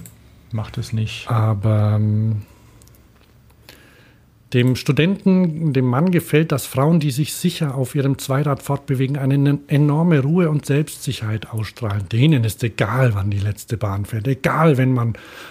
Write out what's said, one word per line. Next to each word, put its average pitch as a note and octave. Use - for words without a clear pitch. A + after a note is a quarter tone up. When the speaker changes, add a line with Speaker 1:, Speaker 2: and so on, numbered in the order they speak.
Speaker 1:
mach G#2+
das -
nicht. A2
Speaker 2:
Aber, G#2+
ähm, G#2+
dem B2
Studenten, E3
dem B2+
Mann C#3+
gefällt, D#3+
dass B2+
Frauen, D3+
die D3
sich C3+
sicher D#3+
auf C3
ihrem C3+
Zweirad C#3
fortbewegen, C3+
eine C#3
enorme D3+
Ruhe D#3+
und D3+
Selbstsicherheit B2
ausstrahlen. G#2
Denen B2+
ist -
egal, A#2
wann G2
die G2+
letzte G#2
Bahn G2+
fährt. A2
Egal, C#3+
wenn C3
man A#2